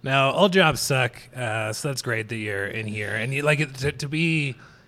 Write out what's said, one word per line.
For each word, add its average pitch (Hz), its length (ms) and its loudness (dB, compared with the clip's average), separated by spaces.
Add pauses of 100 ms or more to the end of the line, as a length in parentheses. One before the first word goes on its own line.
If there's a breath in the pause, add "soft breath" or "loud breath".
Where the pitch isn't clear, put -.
now, 135 300 4
old 175 200 4
jobs 165 280 4
suck, 131 340 0 (220)
uh, 110 360 -4
so 143 160 -6
that's 135 140 -4
great 110 260 -4
that 117 80 -6
you're 104 300 -4
in 107 220 -6
here. 104 260 -6
And 110 180 -2
you, 139 100 -2
like, 151 180 2
it, 135 160 -2
to, 139 160 -2
to 139 160 -6
be 156 480 0 (320 soft breath)